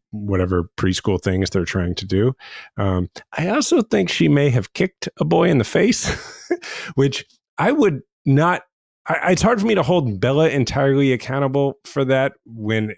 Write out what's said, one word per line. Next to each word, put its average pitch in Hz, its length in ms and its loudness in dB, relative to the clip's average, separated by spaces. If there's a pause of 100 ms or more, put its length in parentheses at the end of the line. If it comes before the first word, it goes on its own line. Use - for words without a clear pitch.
whatever 92 680 -2
preschool 95 440 0
things 95 300 -2
they're 90 140 -2
trying 90 300 -2
to 98 120 -10
do. 104 260 0 (440)
Um, 92 320 -2 (280)
I 170 120 -2
also 269 340 0
think 196 260 -2
she 165 180 0
may 143 220 4
have 117 240 -2
kicked - 340 -4 (120)
a 160 60 -2
boy 170 240 2
in 147 100 4
the 107 40 2
face, - 460 0 (400)
<laughs> - 460 -8
which 135 300 0 (320)
I 190 140 2
would 214 300 2 (240)
not, 151 380 2 (440)
I, - 240 0
it's 165 100 2
hard 220 180 2
for 208 80 0
me 220 80 2
to 175 80 2
hold 127 360 0
Bella 139 300 2
entirely 139 640 2
accountable 139 680 -2
for 143 220 -4
that 131 280 0 (120)
when 110 520 -4